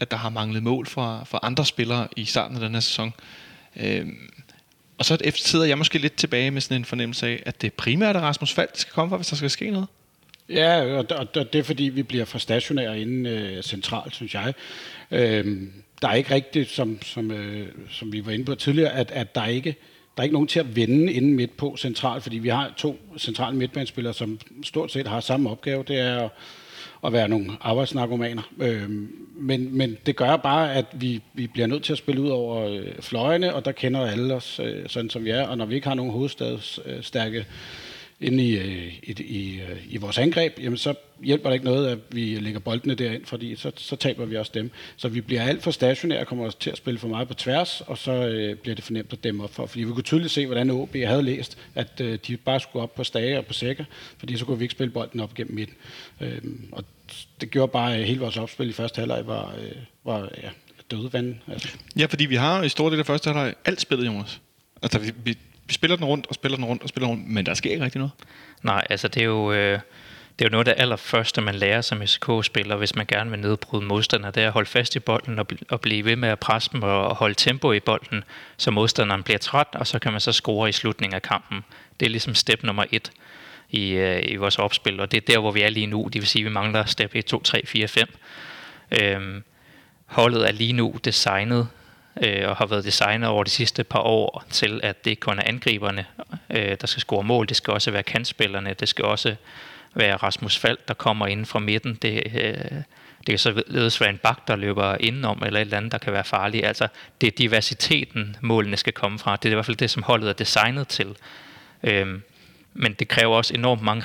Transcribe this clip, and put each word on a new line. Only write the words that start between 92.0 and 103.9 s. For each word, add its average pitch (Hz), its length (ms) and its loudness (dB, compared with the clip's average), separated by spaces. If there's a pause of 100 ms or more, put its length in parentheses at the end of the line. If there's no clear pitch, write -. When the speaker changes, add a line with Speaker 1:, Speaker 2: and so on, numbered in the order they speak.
Speaker 3:
øh, 98 260 2
og 98 80 0
har 110 100 2
været 101 180 0
designet 107 440 2
over 104 160 2
de - 60 -2
sidste - 340 0
par - 160 0
år 110 500 2
til, 107 320 0
at 104 220 -4
det 117 60 2
ikke 107 100 -2
kun 101 180 0
er 104 80 2
angriberne, 104 600 0 (440)
øh, 101 300 0
der 117 60 -6
skal - 140 -2
score 101 240 0
mål. 113 240 2
Det 117 80 0
skal - 160 0
også 104 180 0
være 101 120 0
kantspillerne. 98 800 0
Det 110 80 0
skal - 160 0
også 107 320 0 (580)
være 101 220 4
Rasmus - 420 0
Falk, - 300 0
der 107 60 -2
kommer 107 320 2
ind 107 200 0
fra - 120 -2
midten. 107 360 0
Det, 110 280 -2 (120)
øh, 110 200 0 (640)
det - 80 -14
kan 107 120 2
således 113 640 2